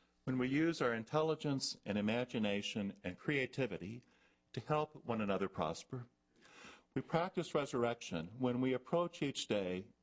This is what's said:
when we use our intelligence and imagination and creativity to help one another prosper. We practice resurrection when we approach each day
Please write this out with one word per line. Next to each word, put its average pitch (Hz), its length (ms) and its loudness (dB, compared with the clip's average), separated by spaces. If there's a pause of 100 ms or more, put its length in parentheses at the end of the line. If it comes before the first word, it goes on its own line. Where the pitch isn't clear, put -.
(240)
when 131 140 0
we 127 100 2
use 156 340 2
our 123 120 4
intelligence 151 920 0
and 101 120 0
imagination 107 960 0 (100)
and 90 140 -6
creativity 123 840 -2 (520)
to 120 140 -4
help 151 380 0
one 113 160 0
another 98 260 2
prosper. 90 580 -4 (920)
We 131 60 0
practice 175 540 0
resurrection 120 760 0 (100)
when 123 220 2
we 131 120 2
approach 170 480 0
each 139 260 -2
day 95 380 0 (180)